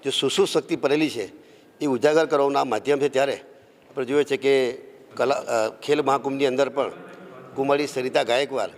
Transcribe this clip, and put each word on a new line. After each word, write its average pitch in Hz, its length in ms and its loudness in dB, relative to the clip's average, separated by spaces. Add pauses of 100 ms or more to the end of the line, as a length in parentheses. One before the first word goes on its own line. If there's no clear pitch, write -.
જે 139 60 -2
સુસુપ્ત 143 400 0
શક્તિ 160 260 -2
પડેલી 143 340 0
છે 110 300 -8 (400)
એ 151 60 -2
ઉજાગર 147 400 4
કરવાના 139 380 2
માધ્યમ 127 340 0
છે. 139 100 0
ત્યારે 139 240 0 (580)
આપણે 135 140 -6
જોઈએ 139 200 2
છે 139 120 -2
કે 131 360 2 (440)
કલા, 127 180 2
અ, 113 340 0
ખેલ 147 340 -2
મહાકુંભની 135 440 0
અંદર 131 220 2
પણ 127 220 -2 (640)
કુમારી 143 320 0
સરિતા 131 360 -2
ગાયકવાડ 123 540 0